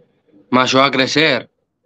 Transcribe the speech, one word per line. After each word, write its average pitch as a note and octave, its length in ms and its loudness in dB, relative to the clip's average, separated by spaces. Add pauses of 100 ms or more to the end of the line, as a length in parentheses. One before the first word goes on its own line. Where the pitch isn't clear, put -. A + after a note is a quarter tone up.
(500)
me B2+ 100 2
ayudó B2+ 240 2
a C#3 80 0
crecer. C3+ 580 -2 (360)